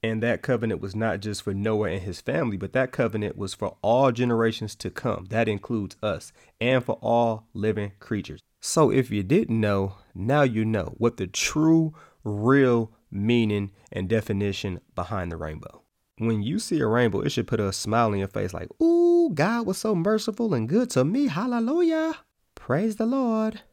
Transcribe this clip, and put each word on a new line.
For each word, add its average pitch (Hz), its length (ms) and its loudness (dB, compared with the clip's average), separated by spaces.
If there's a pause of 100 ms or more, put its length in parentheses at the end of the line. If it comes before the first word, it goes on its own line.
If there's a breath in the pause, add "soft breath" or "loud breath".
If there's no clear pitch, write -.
And 110 220 -2
that 117 180 0
covenant 113 400 -2
was 95 140 -8
not 107 240 -2
just 101 240 -8
for 101 100 -4
Noah 104 380 0
and 90 120 -4
his 92 180 -10
family, 127 360 -2
but 95 160 -8
that 131 200 0
covenant 104 440 -2
was 98 160 -8
for - 300 -8
all 123 300 4
generations 113 640 0
to - 140 -8
come. 98 380 -4
That 110 200 0
includes 104 520 -4
us 101 320 -4 (280 soft breath)
and 123 240 2
for - 180 -4
all 117 500 0
living 101 460 -2
creatures. - 420 -6 (200)
So - 300 4
if 131 200 2
you 104 140 -2
didn't 113 360 2
know, 98 360 0 (180 soft breath)
now 123 280 0
you 110 220 2
know 110 340 -2
what 117 180 2
the 92 100 -4
true, 160 680 2 (280 loud breath)
real 117 680 4 (180)
meaning 104 640 2 (180 soft breath)
and 92 180 -4
definition 101 720 -2 (140)
behind 90 380 -6
the 82 40 -8
rainbow. - 460 -10 (360)
When 110 240 0
you 143 160 -2
see 165 220 -2
a 123 60 2
rainbow, 117 340 2
it 143 100 0
should - 160 -2
put 113 140 -2
a 98 120 0
smile 110 380 0
on 101 80 -2
your 98 80 -2
face 98 260 -6
like, 82 160 -10 (140)
"Ooh, 339 500 4
God 208 360 0
was 190 100 -4
so 220 160 -2
merciful 214 580 0
and 110 160 0
good 220 220 2
to 127 140 2
me. 247 240 0
Hallelujah. 294 880 0 (400)
Praise 202 400 0
the 220 100 0
Lord." 220 540 0 (120)